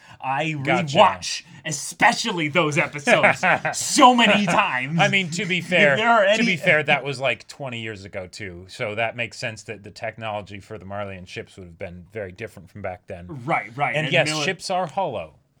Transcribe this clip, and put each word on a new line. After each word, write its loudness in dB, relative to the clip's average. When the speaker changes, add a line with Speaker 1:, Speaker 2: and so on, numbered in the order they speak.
Speaker 1:
I -2
Speaker 2:
Gotcha. 0
Speaker 1:
rewatch, 2
especially -2
those 2
episodes, 2
Speaker 2:
<laughs> -2
Speaker 1:
so 6
many 4
times. 0
Speaker 2:
I 4
mean, 0
to -4
be 0
Speaker 1:
If -6
Speaker 2:
fair, 6
Speaker 1:
there 2
are 6
Speaker 2:
to 0
be 0
Speaker 1:
any 0
Speaker 2:
fair, 4
that 2
was, -6
like, -2
twenty -10
years -10
ago, -10
too. -12
So -6
that -2
makes -8
sense -8
that -12
the -16
technology -10
for -16
the -14
Marley -10
and -16
ships -14
would -16
have -20
been -12
very -8
different -16
from -16
back -10
then. -14
Speaker 1:
Right, -4
right. -2
Speaker 2:
And 0
Speaker 1:
And -2
Speaker 2:
yes, 2
Speaker 1:
mili- -2
Speaker 2:
ships -4
are -2
hollow, -6